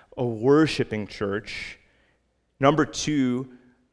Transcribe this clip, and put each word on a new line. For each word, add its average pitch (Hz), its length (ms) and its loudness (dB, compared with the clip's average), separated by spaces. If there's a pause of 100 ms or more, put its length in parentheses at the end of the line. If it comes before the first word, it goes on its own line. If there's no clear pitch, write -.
(160)
a 131 80 -4
worshiping 120 840 2
church. - 720 -8 (800)
Number 147 260 4
two, 131 640 -4 (440)